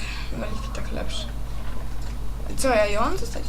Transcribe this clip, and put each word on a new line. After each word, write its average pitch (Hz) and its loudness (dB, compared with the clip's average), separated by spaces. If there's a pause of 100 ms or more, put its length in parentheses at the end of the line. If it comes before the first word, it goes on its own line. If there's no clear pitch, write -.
(380)
no 110 -4
i - -4
tak - -2
lepszy. - -2 (1300)
Co, 269 4
ja 220 6
ją 208 4 (160)
dostać? - 0